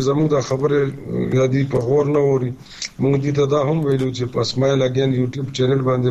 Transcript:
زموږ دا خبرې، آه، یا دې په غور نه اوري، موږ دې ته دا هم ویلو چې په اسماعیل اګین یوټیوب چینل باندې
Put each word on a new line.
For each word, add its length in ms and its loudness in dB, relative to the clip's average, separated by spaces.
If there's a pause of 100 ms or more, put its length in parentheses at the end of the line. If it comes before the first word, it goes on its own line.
زموږ 220 2
دا 100 2
خبرې، 420 0
آه، 540 -4
یا 100 4
دې 260 0
په 60 0
غور 280 2
نه 120 0
اوري، 340 2 (480)
موږ 220 2
دې 140 -2
ته 100 2
دا 160 0
هم 220 0
ویلو 280 0
چې 120 -4
په 160 -4
اسماعیل 420 0
اګین 320 0
یوټیوب 380 -2
چینل 280 2
باندې 300 0